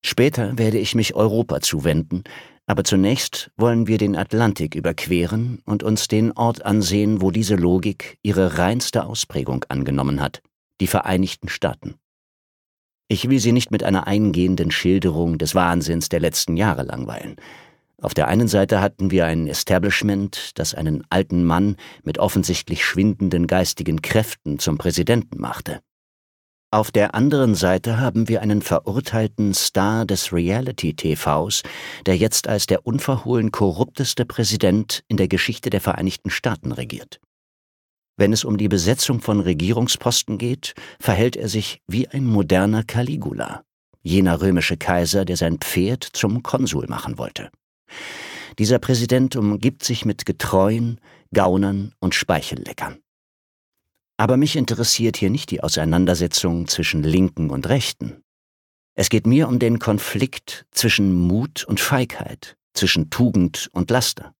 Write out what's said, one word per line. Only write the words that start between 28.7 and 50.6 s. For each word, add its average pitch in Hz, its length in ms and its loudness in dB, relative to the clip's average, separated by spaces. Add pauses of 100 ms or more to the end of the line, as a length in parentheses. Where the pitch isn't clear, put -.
Star 110 500 0
des 95 260 -2
Reality-T 85 840 -2
Vs, 78 460 -2 (420)
der 92 140 4
jetzt 107 300 2
als 107 180 0
der - 200 0
unverhohlen 120 640 0
korrupteste 104 760 0
Präsident 107 840 0
in 107 80 -2
der 92 120 2
Geschichte - 420 -2
der 101 100 0
Vereinigten - 480 -2
Staaten - 440 -4
regiert. - 460 -12 (1000)
Wenn 104 160 4
es 110 100 -2
um 107 140 -2
die 104 100 0
Besetzung 104 540 0
von 104 180 2
Regierungsposten 107 960 0
geht, 120 380 -6 (260)
verhält 113 340 2
er - 140 -6
sich 107 380 -4
wie 107 220 -2
ein 135 180 -4
moderner 104 560 2
Caligula, 123 800 -6 (400)
jener 87 400 4
römische 90 340 2
Kaiser, 87 480 0
der 87 140 -2
sein 85 220 0
Pferd 101 440 -2
zum 113 380 -2
Konsul 123 460 -2
machen - 280 -8
wollte. - 340 -10 (1080)
Dieser 107 200 4
Präsident 127 580 2
umgibt 104 480 0
sich - 200 -4
mit 107 200 -2
Getreuen, 113 760 0 (320)